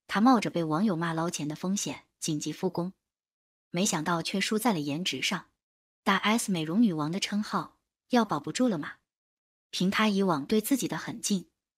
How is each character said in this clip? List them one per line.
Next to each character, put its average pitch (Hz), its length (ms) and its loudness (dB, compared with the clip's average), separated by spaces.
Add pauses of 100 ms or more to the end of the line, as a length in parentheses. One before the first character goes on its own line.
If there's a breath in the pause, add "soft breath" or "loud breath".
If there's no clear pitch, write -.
他 - 140 0
冒 240 180 8
着 165 120 -2
被 170 120 -2
网 156 220 0
友 202 100 4
骂 165 180 -2
捞 160 160 -2
钱 170 200 -6
的 151 80 -8
风 190 200 -4
险 - 280 -6 (160)
紧 156 180 -2
急 151 140 -6
复 180 180 -2
工， 180 220 -4 (760)
没 175 140 0
想 165 200 0
到 170 180 0
却 190 180 -4
输 214 160 0
在 220 160 2
了 170 60 0
颜 147 240 -2
值 135 180 -4
上。 - 260 -4 (580)
大 196 120 4
S 214 360 2
美 165 100 0
容 165 180 0
女 220 120 6
王 156 180 -2
的 185 80 -2
称 202 240 -2
号 - 360 -6 (320)
要 240 140 4
保 165 140 -2
不 156 140 -8
住 254 160 2
了 185 100 0
吗？ - 160 -8 (760)
凭 185 200 0
她 214 180 2
以 196 140 2
往 160 240 0
对 220 140 2
自 269 160 0
己 180 100 -2
的 156 100 -4
狠 - 240 -8
劲， 180 300 -2 (280)